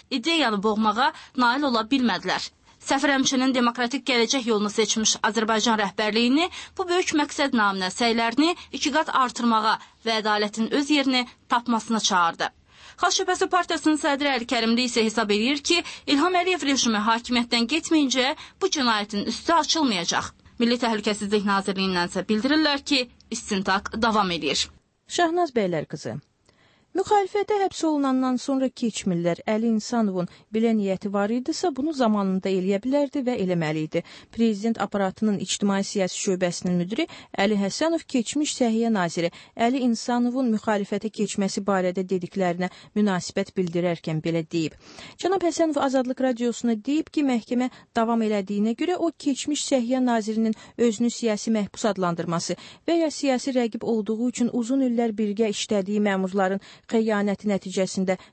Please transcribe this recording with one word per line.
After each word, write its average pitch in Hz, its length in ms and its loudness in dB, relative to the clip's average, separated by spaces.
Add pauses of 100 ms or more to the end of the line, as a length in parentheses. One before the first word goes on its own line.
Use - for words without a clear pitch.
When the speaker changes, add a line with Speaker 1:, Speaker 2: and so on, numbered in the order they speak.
Speaker 1:
ideyanı 254 540 0
boğmağa 208 500 2 (240)
nail 254 340 2
ola 220 200 0
bilmədilər. 185 600 0 (280)
Səfir 285 320 0
həmçinin 262 420 2
demokratik 240 540 0
gələcək 240 420 2
yolunu 208 240 2
seçmiş 220 440 0 (100)
Azərbaycan 220 560 2
rəhbərliyini 226 640 2 (320)
bu 381 120 -4
böyük 359 300 0
məqsəd 277 340 0
naminə 196 380 2
səylərini 233 640 0 (160)
iki 285 240 -4
qat 311 180 0
artırmağa 226 600 2 (320)
və 226 160 0
ədalətin 208 500 0
öz 277 180 0
yerini 262 380 2 (220)
tapmasına 233 500 0
çağırdı. 175 480 0 (520)
Xalq 381 180 2
Cəbhəsi 370 340 0
Partiyasının 330 480 2
sədri 285 320 0
Əli 240 160 -2
Kərimli 233 400 2
isə 240 160 2
hesab 220 280 0
edir 240 320 2
ki, 339 180 2 (260)
İlham 294 320 2
Əliyev 359 280 0
rejimi 247 420 0
hakimiyyətdən 233 640 0
getməyincə 285 580 2 (300)
bu 381 140 2
cinayətin 214 560 0
üstü - 240 0
açılmayacaq. 247 760 0 (280)
Milli 240 200 2
Təhlükəsizlik 208 680 0
Nazirliyindən 190 640 0
isə 180 200 -4
bildirirlər 277 520 2
ki, 269 200 0 (280)
istintaq 196 720 -2
davam 214 300 2
edir. 151 340 -2 (420)
Speaker 2:
Şahnaz 339 480 0
Bəylər 175 360 0
qızı. 135 260 -8 (800)
Müxalifətə 403 640 2
həbs 370 240 -2
olunandan 262 560 0
sonra 269 240 0
keçmirlər. 175 800 -2
Əli 220 240 0
İnsanovun 214 560 0 (240)
belə 220 240 2
niyyəti 196 400 -2
var 202 160 0
idisə, 254 400 -2
bunu 285 240 -4
zamanında 202 560 0
eləyə 190 320 0
bilərdi 285 460 0
və 247 160 0
eləməli 160 420 0
idi. 165 160 -2 (320)
Prezident 226 480 0
aparatının 202 580 0
ictimai 196 460 0
siyasi 185 320 -2
şöbəsinin 180 640 0
müdiri 196 260 -2 (320)
Əli 202 240 2
Həsənov 311 480 -2
keçmiş 285 480 -2
Səhiyyə 233 380 2
naziri 170 340 0 (260)
Əli 247 300 0
İnsanovun 240 720 0
müxalifətə 208 580 -2
keçməsi 202 540 -2
barədə 185 420 0
dediklərinə 180 600 -2 (260)
münasibət 196 560 0
bildirərkən 170 720 -2
belə 165 160 0
deyib. 160 320 -2 (480)
Cənab 359 240 0
Həsənov 320 400 2
Azadlıq 262 400 0
Radiosuna 240 480 0
deyib 269 400 -2
ki, 320 80 0
məhkəmə 247 480 0 (260)
davam 226 300 2
elədiyinə 208 480 0
görə 339 240 -2
o 320 160 0
keçmiş - 560 -2
Səhiyyə 254 400 2
nazirinin 220 480 0 (200)
özünü 233 360 2
siyasi 226 400 -2
məhbus 208 400 -2
adlandırması 175 640 -2 (320)
və 339 160 4
ya 294 80 -2
siyasi 262 480 0
rəqib 233 240 -4
olduğu 220 340 -2 (140)
üçün 240 200 0
uzun 247 360 0
illər 233 240 0
birgə 214 400 0
işlədiyi 208 560 -2
məmurların 190 560 0 (240)
xəyanəti 208 640 0
nəticəsində 185 640 -2 (180)